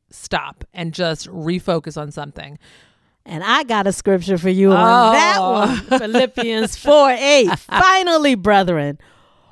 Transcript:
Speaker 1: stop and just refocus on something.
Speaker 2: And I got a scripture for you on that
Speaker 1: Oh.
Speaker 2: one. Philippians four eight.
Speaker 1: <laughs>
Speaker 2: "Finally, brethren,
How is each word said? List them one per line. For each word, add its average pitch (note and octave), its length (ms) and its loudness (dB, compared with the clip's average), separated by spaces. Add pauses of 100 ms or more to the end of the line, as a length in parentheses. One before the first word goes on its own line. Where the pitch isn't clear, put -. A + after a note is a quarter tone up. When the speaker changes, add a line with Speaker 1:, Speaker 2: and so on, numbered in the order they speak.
(100)
Speaker 1:
stop - 600 -10
and E3 220 -10
just E3 340 -6
refocus E3 720 -6
on D3+ 100 -12
something. D3 480 -16 (680)
Speaker 2:
And F3 180 -12
I B3+ 200 0
got G#3+ 220 -2
a G3 60 -2
scripture F#3 460 -2
for F3+ 100 -4
you F#3+ 240 2
on A3+ 400 4
that E4+ 260 2
Speaker 1:
Oh. F#4 140 -2
Speaker 2:
one. G#3 240 0 (240)
Philippians A3+ 760 -4
four C#4+ 340 4
eight. B3+ 400 2
Speaker 1:
<laughs> - 80 -4
Speaker 2:
"Finally, F4 760 2
brethren, F3 640 0 (540)